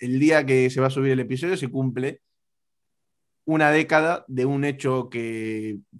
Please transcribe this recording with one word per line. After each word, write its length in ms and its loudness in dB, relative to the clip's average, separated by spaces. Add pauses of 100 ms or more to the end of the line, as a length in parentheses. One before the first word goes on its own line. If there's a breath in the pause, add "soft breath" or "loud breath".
el 180 -2
día 260 4
que 260 4
se 100 -2
va 80 2
a 20 0
subir 220 0
el 80 2
episodio 360 -4
se 120 -6
cumple 540 -4 (1200)
una 260 2
década 580 2
de 180 -2
un 180 0
hecho 440 -2
que 680 -6 (220)